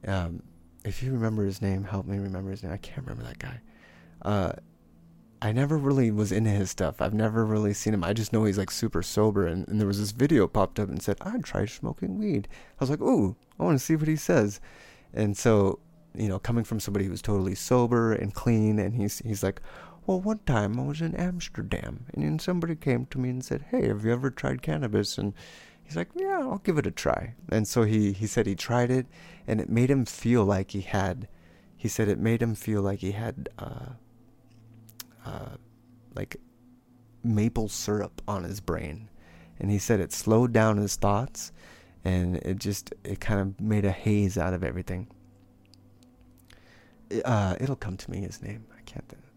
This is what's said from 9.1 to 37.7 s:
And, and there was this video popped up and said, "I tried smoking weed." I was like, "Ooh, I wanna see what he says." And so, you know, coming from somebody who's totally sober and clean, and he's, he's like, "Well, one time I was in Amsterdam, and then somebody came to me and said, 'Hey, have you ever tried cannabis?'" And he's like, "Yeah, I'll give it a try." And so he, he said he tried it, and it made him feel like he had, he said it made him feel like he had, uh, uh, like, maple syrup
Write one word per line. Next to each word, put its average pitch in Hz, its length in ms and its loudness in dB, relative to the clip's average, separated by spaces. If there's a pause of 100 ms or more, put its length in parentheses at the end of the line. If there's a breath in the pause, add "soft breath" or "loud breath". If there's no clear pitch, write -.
And, 82 220 -2
and 107 120 0
there 104 80 4
was 98 120 0
this 107 120 -2
video 120 360 6
popped - 320 0
up 104 80 0
and - 140 -4
said, 101 180 0
"I 226 200 -4
tried 104 300 -2
smoking 185 480 -6
weed." 185 300 -2 (320 loud breath)
I - 40 2
was 127 60 0
like, 147 120 -2
"Ooh, 120 340 2 (240)
I - 40 0
wanna 165 160 4
see 160 180 2
what 151 100 0
he 156 80 2
says." 113 460 2 (520 loud breath)
And 104 240 0
so, 101 420 6 (340)
you 107 160 -2
know, 95 100 -2
coming 117 240 0
from 110 160 -2
somebody 101 260 0
who's 90 160 -6
totally 95 340 0
sober 117 580 4
and 101 200 -2
clean, 107 460 4
and 101 160 0
he's, 104 240 -2
he's 107 240 -4
like, 98 180 -2 (460 loud breath)
"Well, 190 140 0
one 214 240 -2
time 110 340 2
I 131 40 -2
was 147 180 -4
in 165 120 -2
Amsterdam, - 1000 -6
and 147 100 -2
then 151 160 0
somebody 170 380 -2
came 127 300 0
to 131 120 -6
me 127 100 0
and 127 140 -6
said, - 260 -4
'Hey, 247 200 0
have 104 160 -2
you 117 80 4
ever 127 160 0
tried 131 320 -4
cannabis?'" 117 560 -2
And 98 160 -2 (500 loud breath)
he's 156 140 -8
like, 170 180 -4
"Yeah, 381 240 -2
I'll 254 200 -4
give 175 180 0
it - 100 0
a - 40 -2
try." - 440 -2 (140)
And 107 180 2
so 120 160 2
he, 107 300 4
he 101 140 -4
said 110 200 2
he 98 80 -2
tried 120 360 0
it, 127 160 0 (380 loud breath)
and 110 140 0
it - 100 -4
made 123 220 4
him 135 140 4
feel 117 400 4
like 98 260 2
he 98 100 -4
had, 98 460 -2 (480 soft breath)
he - 140 -4
said 110 180 0
it 101 100 2
made 113 240 2
him 117 140 0
feel 104 260 0
like 98 180 0
he 95 120 -2
had, 113 380 -6 (100)
uh, 120 300 -10 (1400)
uh, - 320 -12 (560)
like, - 240 -8 (840)
maple 110 440 2
syrup - 580 -4